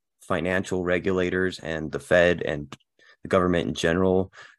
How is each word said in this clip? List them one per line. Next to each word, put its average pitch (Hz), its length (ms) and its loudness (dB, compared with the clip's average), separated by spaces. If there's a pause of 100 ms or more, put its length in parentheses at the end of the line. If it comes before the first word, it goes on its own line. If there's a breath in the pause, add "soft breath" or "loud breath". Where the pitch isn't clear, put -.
(220)
financial 92 600 -2
regulators 90 760 0
and 78 320 -6
the 69 80 -6
Fed 87 440 4
and 73 320 -6 (480 soft breath)
the - 60 -12
government 90 400 2
in 80 40 -4
general 92 580 0 (280 loud breath)